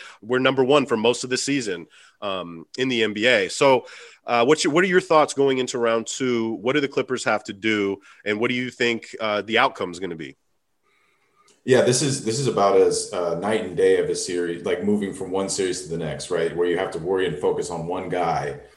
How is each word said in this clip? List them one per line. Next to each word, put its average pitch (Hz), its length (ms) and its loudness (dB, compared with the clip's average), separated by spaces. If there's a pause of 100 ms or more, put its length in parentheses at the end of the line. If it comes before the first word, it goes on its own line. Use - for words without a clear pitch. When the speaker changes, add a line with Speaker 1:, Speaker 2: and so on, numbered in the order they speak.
(240)
Speaker 1:
were 123 160 -2
number 135 240 2
one 135 240 4
for 117 100 0
most 117 260 0
of - 60 -8
the 127 80 0
season, 104 480 -4 (380)
um, 87 420 -8 (140)
in 131 100 0
the 117 140 2
N 107 100 0
B 107 140 0
A. 107 200 4
So, 131 380 4 (400)
uh, 120 180 2
what's 151 200 4
your, 143 100 2
what 175 100 4
are 202 40 2
your 180 140 4
thoughts 160 340 2
going 135 240 2
into 123 180 -4
round 113 300 0
two? 117 460 -2
What 107 200 -2
do 147 60 2
the 139 80 0
Clippers 127 380 -4
have 107 180 0
to 107 100 -10
do? 101 480 0 (240)
And 107 140 -2
what 120 100 0
do 127 60 -2
you 123 160 -6
think, 117 500 -2
uh, 104 220 -2
the 110 160 0
outcome 104 320 0
is 85 80 -12
gonna 90 160 -6
be? 73 200 -14 (1300)
Speaker 2:
Yeah, 123 140 6
this 123 220 2
is, 139 200 -2
this 110 140 -2
is 139 80 -4
about 98 320 4
as, 90 340 2
uh, 87 280 -2
night 104 220 -2
and 92 140 -8
day 95 220 4
of 87 100 0
a 87 80 -2
series, 87 500 -4
like, 92 180 -2
moving 101 300 0
from 90 180 -10
one 95 180 -2
series 92 320 -2
to 78 80 -12
the 82 80 -6
next, 76 320 -8
right? 82 260 -2
Where 87 120 2
you 85 100 0
have 95 140 -2
to 87 80 -8
worry 92 260 0
and 80 140 -4
focus 87 320 -2
on 80 160 -6
one 90 200 -6
guy 80 520 -2 (180)